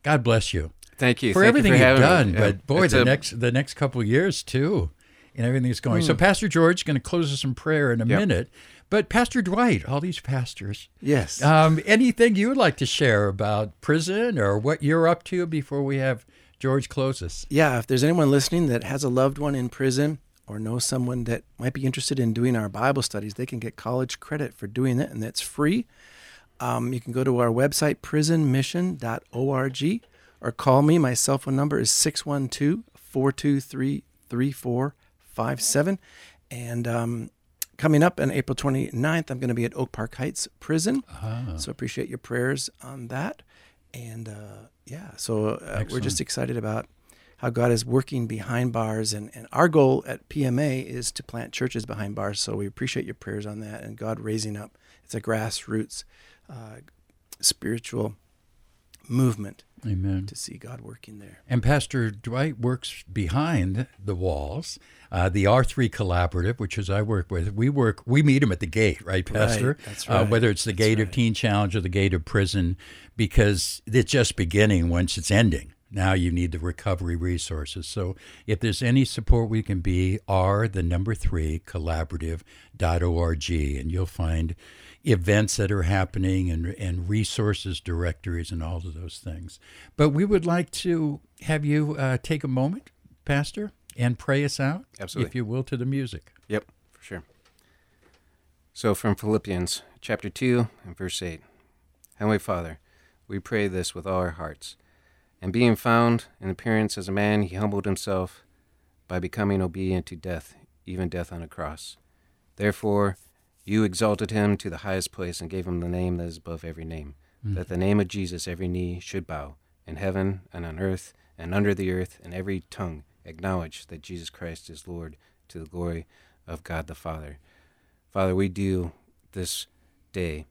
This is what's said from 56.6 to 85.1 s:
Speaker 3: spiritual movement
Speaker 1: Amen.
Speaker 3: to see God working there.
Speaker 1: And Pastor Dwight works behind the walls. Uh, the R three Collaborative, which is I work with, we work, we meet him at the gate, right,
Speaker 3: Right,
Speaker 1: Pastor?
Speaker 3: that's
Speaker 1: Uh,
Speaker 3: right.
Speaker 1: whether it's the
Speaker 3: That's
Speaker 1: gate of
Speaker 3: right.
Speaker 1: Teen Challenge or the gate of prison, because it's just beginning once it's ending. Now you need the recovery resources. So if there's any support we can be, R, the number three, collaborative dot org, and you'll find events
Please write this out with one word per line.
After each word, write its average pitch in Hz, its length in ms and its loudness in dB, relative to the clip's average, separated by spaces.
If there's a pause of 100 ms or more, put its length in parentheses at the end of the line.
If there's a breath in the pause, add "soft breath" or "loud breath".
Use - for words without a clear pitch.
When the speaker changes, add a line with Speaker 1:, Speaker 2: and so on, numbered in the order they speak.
Speaker 3:
spiritual 110 760 -4 (920)
movement 110 560 -2 (220)
Speaker 1:
Amen. 95 400 -2
Speaker 3:
to - 80 -14
see - 220 -12
God 117 240 -16
working 107 380 -20
there. - 300 -20
Speaker 1:
And 123 140 0
Pastor 127 480 0
Dwight 117 480 -6
works 123 540 -4
behind 104 760 0 (160)
the 98 120 -4
walls. 85 640 -4 (340 soft breath)
Uh, 90 160 2
the 95 180 2
R 123 160 6
three 120 280 0
Collaborative, 90 680 0
which - 200 -6
is 92 100 -6
I 98 140 0
work 104 280 -2
with, 92 240 -2
we 117 140 2
work, 131 380 2
we 135 160 4
meet 143 200 6
him 110 100 2
at 87 80 -4
the 101 60 -2
gate, 104 360 2
right, 92 260 -2
Speaker 3:
Right, - 120 -6
Speaker 1:
Pastor? 113 440 2
Speaker 3:
that's - 240 -12
Speaker 1:
Uh, 113 60 2
Speaker 3:
right. 98 160 4
Speaker 1:
whether 117 180 4
it's - 160 0
the 117 80 -2
Speaker 3:
That's 90 60 -4
Speaker 1:
gate 110 220 4
of 101 80 2
Speaker 3:
right. - 60 -10
Speaker 1:
Teen 113 200 2
Challenge 104 420 2
or 101 60 2
the 90 80 -2
gate 98 240 2
of 82 100 -2
prison, 92 520 0 (400 loud breath)
because 104 680 2
it's 120 240 2
just 127 260 2
beginning 95 520 4
once 87 300 0
it's - 120 -6
ending. 101 420 2 (180)
Now 95 240 2
you 87 180 2
need 87 180 0
the 85 80 -6
recovery 87 560 -4
resources. 85 720 -6
So 92 300 -6 (320 loud breath)
if 104 100 0
there's 117 240 -2
any 127 220 6
support 117 440 4
we 110 140 2
can 98 180 -2
be, 92 460 2
R, 98 400 2
the 95 160 -2
number 87 320 0
three, 80 520 0
collaborative 80 720 -4 (360 soft breath)
dot 85 260 2
org, 82 480 0
and 71 420 -2
you'll 90 140 -2
find 82 500 -2 (500 loud breath)
events 104 500 4